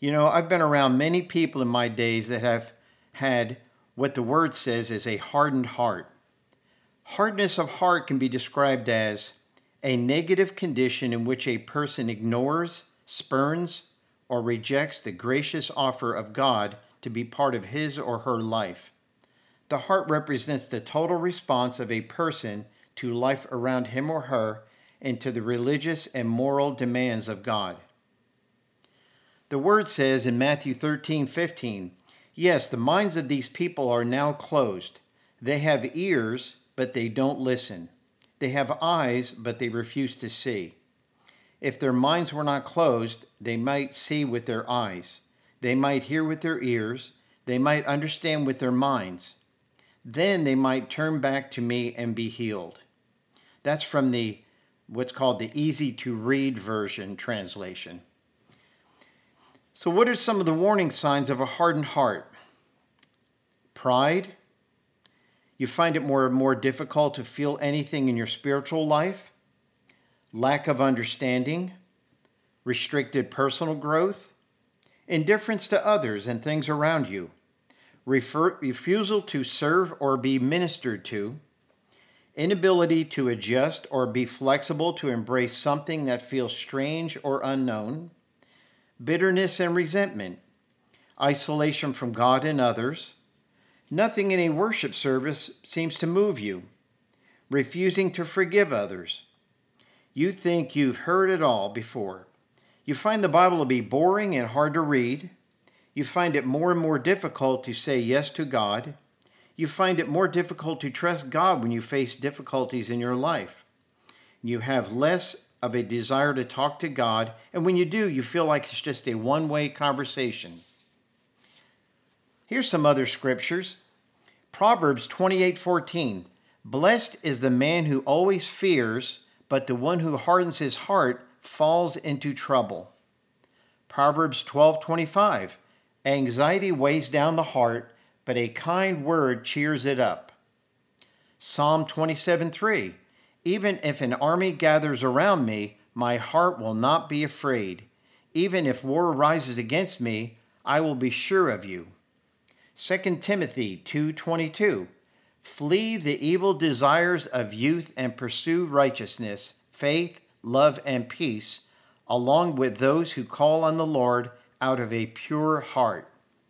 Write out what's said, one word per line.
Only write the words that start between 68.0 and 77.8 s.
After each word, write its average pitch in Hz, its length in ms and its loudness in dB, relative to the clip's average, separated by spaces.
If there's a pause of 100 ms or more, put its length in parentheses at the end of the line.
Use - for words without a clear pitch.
in 123 80 2
your 113 120 -2
spiritual 143 600 -2
life. 165 460 0 (960)
Lack 139 380 0
of 131 100 0
understanding. 131 920 0 (920)
Restricted 131 640 -2
personal 156 460 0
growth. 160 560 -2 (760)
Indifference 202 600 0
to 196 180 2
others 117 420 0
and 117 140 -4
things 151 280 -2
around 151 400 0
you. 92 220 -8 (760)